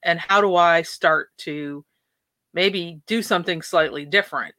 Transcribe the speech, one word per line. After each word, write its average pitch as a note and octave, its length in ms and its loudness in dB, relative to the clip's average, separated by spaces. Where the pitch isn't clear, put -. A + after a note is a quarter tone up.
and E3+ 180 -2
how G3 180 2
do G3 160 4
I E3+ 280 6
start - 560 0
to D3 440 -10
maybe E3+ 540 -2
do A3+ 140 -2
something F3 400 -2
slightly D3+ 440 -2
different?" D3 540 -2